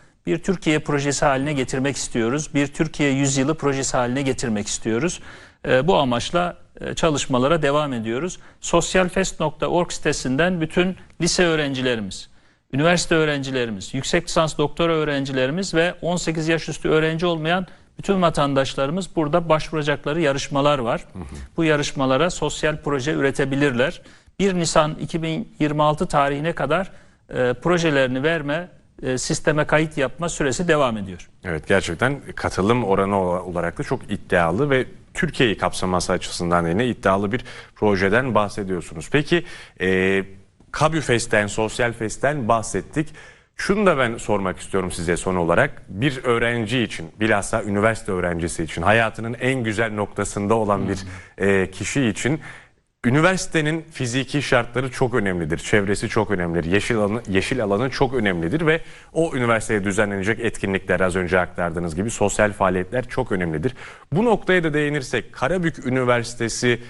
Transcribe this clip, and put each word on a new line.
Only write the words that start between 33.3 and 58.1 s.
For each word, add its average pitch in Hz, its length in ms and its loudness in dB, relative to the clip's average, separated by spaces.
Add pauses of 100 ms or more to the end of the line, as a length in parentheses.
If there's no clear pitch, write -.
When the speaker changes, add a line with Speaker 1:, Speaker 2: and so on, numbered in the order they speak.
Speaker 2:
olarak 85 340 -4
da 151 60 -4
çok - 280 -6
iddialı 92 580 2
ve 127 160 2 (280)
Türkiye'yi 127 440 2
kapsaması 92 560 0
açısından 87 540 0
yine 107 200 2
iddialı 101 440 0
bir 123 100 -4 (340)
projeden 104 600 2
bahsediyorsunuz. 95 760 -4
Peki, 151 340 2 (360)
e, 95 420 2 (480)
Kabüfest'ten, 120 760 2
Sosyal 110 460 -2
Fest'ten 127 540 -2
bahsettik. 113 600 -2 (480)
Şunu 202 300 0
da 165 120 6
ben 117 200 2
sormak 98 420 -2
istiyorum 90 320 -2
size 85 260 -2
son 92 180 -2
olarak. 87 540 2
Bir 127 340 -2
öğrenci 117 600 0
için, - 360 -8
bilhassa 107 440 0
üniversite 104 480 0
öğrencisi 87 520 -2
için 80 180 -6
hayatının 110 520 2
en 127 300 -2
güzel 110 300 -2
noktasında 104 600 -2
olan 101 340 0
bir, 95 80 -2 (400)
Speaker 1:
Hmm. 95 120 0
Speaker 2:
e, 95 220 2
kişi 127 340 -2
için 120 340 0 (640)
üniversitenin 156 840 2
fiziki 131 500 -2
şartları 120 500 0
çok 123 220 0
önemlidir. 90 440 0
Çevresi 101 520 0
çok 107 220 0
önemlidir. 85 400 0
Yeşil 104 260 2
alanı, 104 320 0
yeşil 104 340 0
alanı 107 260 0
çok 131 240 0